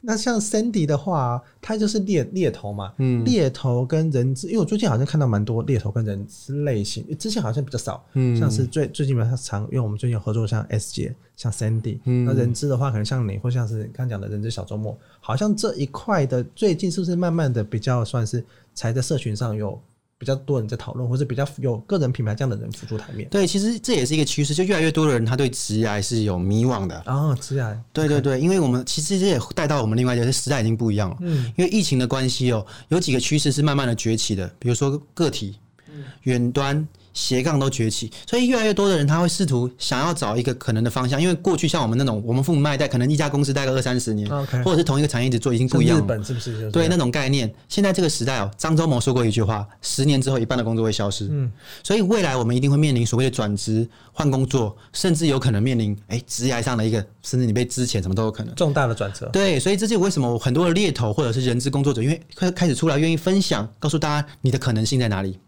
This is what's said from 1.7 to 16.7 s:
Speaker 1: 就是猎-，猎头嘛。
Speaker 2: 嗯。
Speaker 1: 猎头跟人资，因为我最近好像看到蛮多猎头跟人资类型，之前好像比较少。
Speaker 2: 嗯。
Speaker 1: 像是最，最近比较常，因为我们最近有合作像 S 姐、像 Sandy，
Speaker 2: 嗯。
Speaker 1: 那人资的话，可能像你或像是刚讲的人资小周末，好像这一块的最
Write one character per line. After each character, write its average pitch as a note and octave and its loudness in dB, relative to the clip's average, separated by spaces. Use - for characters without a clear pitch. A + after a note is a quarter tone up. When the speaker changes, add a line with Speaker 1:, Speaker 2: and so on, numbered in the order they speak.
Speaker 1:
就 G#3 2
是 A3 0
猎-， F#3+ 2
猎 F#3 2
头 G#2 -6
嘛。 G2+ -8
Speaker 2:
嗯。 B2 2
Speaker 1:
猎 F#3+ 4
头 B2 0
跟 D#3+ 0
人 C3 2
资， C3 -6
因 E3+ -6
为 A3+ 2
我 E3 2
最 G#3 -2
近 G#3+ 0
好 A#2 2
像 B2+ 2
看 D#3 0
到 C#3+ 2
蛮 G#2 2
多 A2+ -2
猎 C3 0
头 G#2+ -4
跟 A2+ -2
人 G2+ -4
资 - -8
类 A#2 0
型， - -8
之 A3 -6
前 G#3+ -2
好 A2+ -2
像 C#3 -2
比 - -10
较 A#2+ -4
少。 - -8
Speaker 2:
嗯。 B2 2
Speaker 1:
像 A2 2
是 A2 0
最， C#3+ -2
最 - -4
近 C3+ 0
比 A2+ 0
较 B2+ 0
常， G#2 -6
因 - -10
为 B2+ -2
我 A2 -2
们 G#2 -4
最 B2 -2
近 A#2 0
有 G#2 -2
合 G#2+ -4
作 A2 0
像 G#2+ -2
S - -4
姐、 - -6
像 - -6
Sandy， A2 -4
Speaker 2:
嗯。 B2 2
Speaker 1:
那 A#2+ 2
人 A#2+ 2
资 D3 -4
的 C3+ 0
话， C3+ 0
可 G#2+ -2
能 G#2+ 0
像 B2 -2
你 G2 -4
或 B2 -2
像 B2 0
是 G#2+ -6
刚 B2+ -6
讲 G#2 -6
的 G2+ -8
人 G#2 -6
资 A2 -4
小 G#2 -6
周 G#2 -8
末， G#2+ -6
好 - -6
像 G#3 0
这 G#3 -2
一 C#3 -2
块 F#3 -2
的 B2 -2
最 G#3 2